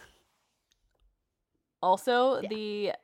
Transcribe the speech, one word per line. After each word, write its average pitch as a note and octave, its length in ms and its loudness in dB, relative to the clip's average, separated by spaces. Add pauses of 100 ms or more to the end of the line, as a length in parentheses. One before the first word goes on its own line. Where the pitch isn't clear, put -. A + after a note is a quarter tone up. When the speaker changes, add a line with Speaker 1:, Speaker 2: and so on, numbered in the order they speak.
(1800)
Speaker 1:
Also, B3 580 2
Speaker 2:
Yeah. G#3+ 80 -6
Speaker 1:
the G#3 440 -4 (120)